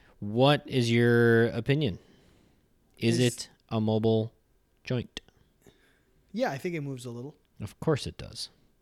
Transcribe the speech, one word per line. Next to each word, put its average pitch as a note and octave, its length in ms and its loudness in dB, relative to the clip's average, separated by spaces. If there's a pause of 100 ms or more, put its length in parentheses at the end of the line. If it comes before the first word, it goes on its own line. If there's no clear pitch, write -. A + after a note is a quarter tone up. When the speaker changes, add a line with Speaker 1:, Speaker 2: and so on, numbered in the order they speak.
(180)
Speaker 1:
What B2 480 2
is A#2+ 240 0
your A#2 560 4
opinion? C3 520 -2 (1000)
Is A#2 220 0
Speaker 2:
Is B2 140 4
Speaker 1:
it - 140 -14 (220)
a A2+ 100 -2
mobile A2 520 0 (500)
joint? - 380 -8 (1120)
Speaker 2:
Yeah, A3 180 -2
I C3+ 80 -6
think F3 160 -6
it D3+ 80 -6
moves C3 240 -10
a B2 40 -10
little. A#2+ 260 -14 (260)
Speaker 1:
Of - 180 -14
course D#3 260 0
it - 120 -12
does. - 320 -14 (320)